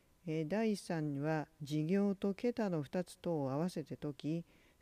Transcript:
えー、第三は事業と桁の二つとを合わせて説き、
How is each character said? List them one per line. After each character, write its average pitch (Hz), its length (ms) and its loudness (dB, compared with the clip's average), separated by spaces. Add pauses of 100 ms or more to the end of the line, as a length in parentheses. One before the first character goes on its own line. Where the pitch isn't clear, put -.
(280)
え 160 140 0
ー、 151 60 -2
第 208 280 2
三 151 460 -2
は 156 260 0 (140)
事 151 240 0
業 196 280 4
と 196 200 0
桁 233 360 0
の 156 140 0
二 180 220 -2
つ - 120 -14
と 165 260 0
を 131 80 0
合 143 80 2
わ 175 100 2
せ 160 140 -4
て - 120 -10
説 147 180 -6
き、 160 320 -4 (360)